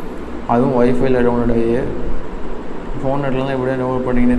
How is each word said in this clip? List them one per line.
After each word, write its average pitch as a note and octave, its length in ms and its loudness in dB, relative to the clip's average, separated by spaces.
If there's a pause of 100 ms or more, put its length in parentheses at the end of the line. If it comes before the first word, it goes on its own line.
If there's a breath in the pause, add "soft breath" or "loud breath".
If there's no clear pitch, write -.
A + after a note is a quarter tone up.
(520)
அதுவும் B2+ 280 2
ஒய்ஃபைல B2 480 4
டவுன்லோட் A#2+ 280 2
ஆகி. A#2 220 2 (1200)
ஃபோன் C#3 240 0
நெட்லலாம் C3+ 300 -2
எப்படியா C3 260 -2
டவுன்லோட் B2+ 260 -2
பண்ணிங்கன்னே B2 300 4